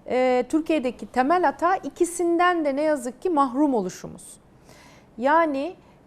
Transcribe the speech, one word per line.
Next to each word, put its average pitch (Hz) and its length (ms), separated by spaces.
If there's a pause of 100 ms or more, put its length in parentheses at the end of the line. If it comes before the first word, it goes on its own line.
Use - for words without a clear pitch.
e, 254 400
Türkiye'deki 302 580
temel 311 380
hata 330 320
ikisinden 339 880
de 269 120
ne 294 60
yazık 277 400
ki 370 80
mahrum 277 440
oluşumuz. 175 600 (840)
Yani 302 560 (320)